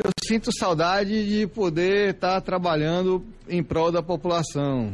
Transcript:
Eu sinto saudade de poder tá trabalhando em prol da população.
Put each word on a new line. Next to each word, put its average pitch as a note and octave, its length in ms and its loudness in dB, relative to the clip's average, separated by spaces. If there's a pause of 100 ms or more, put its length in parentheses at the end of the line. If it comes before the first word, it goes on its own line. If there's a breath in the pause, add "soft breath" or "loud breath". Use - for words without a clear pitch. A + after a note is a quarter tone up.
Eu G3 60 2 (160)
sinto A3+ 260 0
saudade G3 720 0
de G#3 200 0
poder F#3+ 680 0
tá F#3 280 0
trabalhando F3+ 840 0 (240)
em F3 140 0
prol D#3+ 280 2
da E3+ 120 2
população. D3 920 -2